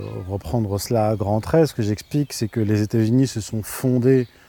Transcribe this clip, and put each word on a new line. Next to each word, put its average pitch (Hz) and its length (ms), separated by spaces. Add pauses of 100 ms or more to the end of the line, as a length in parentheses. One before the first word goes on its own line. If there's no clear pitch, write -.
(280)
reprendre 101 500
cela 107 320
à 110 60
grands 104 240
traits, 160 280
ce - 60
que 117 80
j'explique 107 500
c'est 110 160
que - 100
les 107 240
États-Unis 117 460
se 113 120
sont 107 220
fondés 127 640 (220)